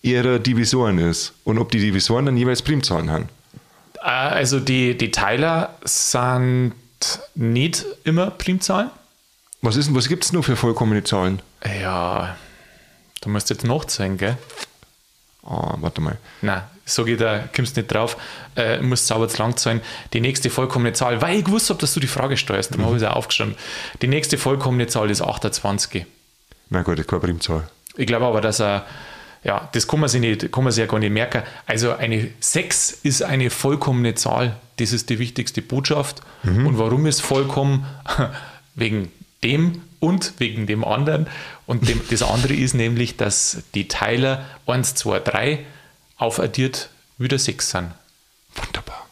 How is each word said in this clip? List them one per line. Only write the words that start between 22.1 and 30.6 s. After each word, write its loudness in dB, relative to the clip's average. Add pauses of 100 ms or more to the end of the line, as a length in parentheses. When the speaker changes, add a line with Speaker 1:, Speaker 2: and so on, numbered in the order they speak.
Speaker 2:
steuerst, -2
darum 0
Speaker 1:
Mhm. 2
Speaker 2:
hab 2
ich's 2
auch 2
aufgeschrieben. -2 (480)
Die 2
nächste 0
vollkommene 2
Zahl 2
ist 0
achtundzwanzig. -2 (640)
Speaker 1:
Na 0
gut, 0
das -2
ist -10
keine 0
Primzahl. -2 (280)
Speaker 2:
Ich -2
glaub 2
aber, 2
dass 0
er, 0 (600)
ja, -2
das 0
kann 2
man 2
sich 2
nicht, 0
kann 2